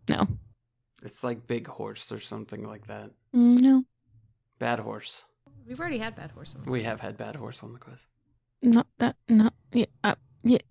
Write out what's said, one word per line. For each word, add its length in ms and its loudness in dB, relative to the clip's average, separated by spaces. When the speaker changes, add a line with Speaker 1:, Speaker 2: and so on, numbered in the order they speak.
Speaker 1:
No. 180 0
Speaker 2:
It's 220 -10
like 240 -6
Big 200 -6
Horse 440 -14
or 80 -12
something 480 -14
like 200 -18
that. 240 -16
Speaker 1:
Mm, 280 6
no. 220 6
Speaker 2:
Bad 200 -2
Horse. 440 -12
Speaker 3:
We've 140 -14
already 200 -6
had 160 -10
Bad 160 -16
Horse 240 -16
on 80 -16
this 100 -8
Speaker 2:
We 60 -2
Speaker 3:
quiz. 80 -6
Speaker 2:
have 120 -8
had 160 -12
Bad 220 -12
Horse 260 -14
on 80 -16
the 80 -20
quiz. 280 -20
Speaker 1:
Not 260 4
that, 180 -2
not, 240 6
yeah, 140 2
uh, 120 0
y-, 160 4